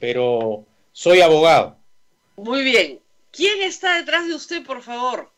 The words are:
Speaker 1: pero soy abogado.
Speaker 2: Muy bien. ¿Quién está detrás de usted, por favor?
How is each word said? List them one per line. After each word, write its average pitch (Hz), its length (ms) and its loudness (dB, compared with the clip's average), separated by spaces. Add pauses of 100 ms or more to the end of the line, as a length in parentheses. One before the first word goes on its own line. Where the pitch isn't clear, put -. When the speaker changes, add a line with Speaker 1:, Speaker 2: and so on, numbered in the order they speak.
Speaker 1:
pero 120 640 -2 (280)
soy 180 280 4
abogado. 160 560 4 (600)
Speaker 2:
Muy 240 260 -6
bien. 202 380 -2 (300)
¿Quién 392 300 -4
está 359 380 -4
detrás 330 280 -4
de 330 80 -6
usted, 302 300 -12
por 254 160 -12
favor? 240 580 -8